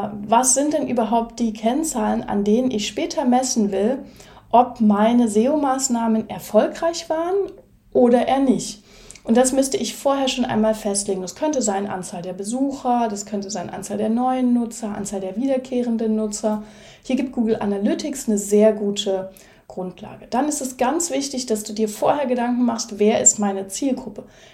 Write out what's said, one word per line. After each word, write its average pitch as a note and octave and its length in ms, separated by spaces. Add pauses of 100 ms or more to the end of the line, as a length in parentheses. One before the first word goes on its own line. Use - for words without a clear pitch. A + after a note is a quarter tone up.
(260)
was B3 280
sind D4 200
denn C4+ 140
überhaupt A3+ 520
die A3+ 140
Kennzahlen, A3+ 720
an G3+ 220
denen B3 260
ich G#3 160
später D#4+ 380
messen B3 460
will, G#3+ 280 (520)
ob B3 280
meine A3 480
seo-Maßnahmen A#3 1000
erfolgreich D#4+ 800
waren F4 420 (400)
oder A#3+ 340
eher C4 140
nicht? - 440 (400)
Und A3+ 120
das C4 160
müsste C4+ 240
ich - 180
vorher C#4 360
schon B3+ 160
einmal G#3+ 280
festlegen. G3+ 480
Das F3+ 140
könnte D4+ 260
sein G3+ 260
Anzahl F#3 340
der F3+ 100
Besucher, A#3+ 800
das G3 160
könnte G3 240
sein F3 200
Anzahl G3 280
der G#3+ 100
neuen B3 460
Nutzer, A3 420
Anzahl G3 240
der F#3+ 160
wiederkehrenden A#3+ 800
Nutzer. G#3+ 480 (400)
Hier B3+ 140
gibt - 160
Google A3 240
Analytics G#3+ 720
eine G#3+ 80
sehr G#3 340
gute G3+ 600 (360)
Grundlage. - 640
Dann C4+ 180
ist C#4+ 140
es B3+ 160
ganz D4 340
wichtig, C4+ 340
dass G#3+ 180
du G#3+ 100
dir G#3+ 160
vorher C#4+ 360
Gedanken B3 380
machst, A3+ 360
wer G#3 200
ist - 180
meine G3 300
Zielgruppe? B3+ 560 (300)